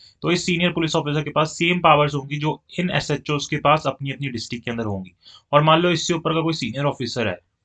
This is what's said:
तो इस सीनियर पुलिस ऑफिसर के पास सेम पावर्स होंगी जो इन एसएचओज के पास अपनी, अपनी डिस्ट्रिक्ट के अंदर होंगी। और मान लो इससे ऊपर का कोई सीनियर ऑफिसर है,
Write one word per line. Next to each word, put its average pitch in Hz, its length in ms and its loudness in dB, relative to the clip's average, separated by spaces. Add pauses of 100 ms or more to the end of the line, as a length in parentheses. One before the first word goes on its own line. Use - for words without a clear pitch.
(220)
तो 156 80 0
इस 175 160 0
सीनियर 175 260 0
पुलिस 165 240 -2
ऑफिसर 151 260 0
के 147 80 -8
पास 156 180 2
सेम 170 320 0
पावर्स 147 340 4
होंगी 139 240 -6
जो 147 240 -2 (160)
इन 180 120 -2
एसएचओज 147 560 -2
के 151 100 -4
पास 151 300 4
अपनी, 135 240 -4
अपनी 135 180 -6
डिस्ट्रिक्ट 117 360 -8
के 120 60 -4
अंदर 117 140 -4
होंगी। 95 280 -6 (400)
और 147 100 6
मान 160 180 6
लो 175 100 2
इससे 170 240 0
ऊपर 160 200 -2
का 160 60 2
कोई 160 120 -2
सीनियर 135 320 -4
ऑफिसर 120 440 -2
है, 87 100 -4 (260)